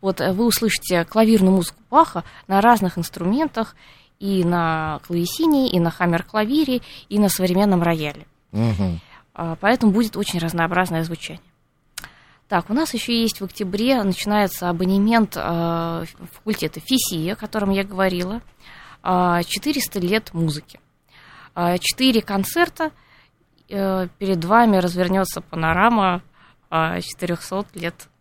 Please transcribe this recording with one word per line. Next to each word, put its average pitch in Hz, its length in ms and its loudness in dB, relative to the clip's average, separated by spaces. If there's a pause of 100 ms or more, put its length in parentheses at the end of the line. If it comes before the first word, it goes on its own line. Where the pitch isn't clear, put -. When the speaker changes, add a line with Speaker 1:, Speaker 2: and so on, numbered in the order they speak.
Speaker 1:
Вот, 190 200 -2
э, 165 120 0
вы 208 140 2
услышите 190 580 0
клавирную 214 500 4
музыку 175 240 -2 (100)
Баха 269 360 2 (240)
на 196 120 2
разных 208 380 4
инструментах, 220 800 -2 (420)
и 196 240 0
на 160 640 0
клавесине, 262 640 0
и 180 100 2
на 170 120 2
хаммер-клавире, 214 880 0 (280)
и 202 120 -2
на 208 80 4
современном 185 560 2
рояле. 151 420 -2 (260)
Speaker 2:
Мгм. 98 480 0 (340)
Speaker 1:
А, 165 260 -8
поэтому 220 320 4
будет 220 240 0
очень 196 240 -4
разнообразное 170 640 0
звучание. 165 360 -10 (1080)
Так, 175 220 -2
у 208 40 -2
нас 311 200 -2
ещё 240 180 -4
есть 226 280 0
в 196 40 -8
октябре, 208 580 -2
начинается 196 680 0
абонемент, 196 680 2
э, 170 680 -4
ф-, - 120 -20 (180)
факультета - 460 -6
фисия, 180 520 -2
о 220 40 -8
котором 208 340 -4
я 196 140 0
говорила. 190 560 -2 (640)
А, 180 380 2
четыреста 269 580 -4
лет 196 340 -2
музыки. 156 440 -4 (760)
А, 175 240 0
четыре 247 440 2
концерта. 311 680 -2 (800)
Э, 190 400 -2 (100)
перед 190 260 -2
вами 220 340 6
развернётся 180 600 0
панорама, 180 840 0 (480)
а, 165 300 -2
четырёхсот 175 720 -8
лет 170 200 -8 (260)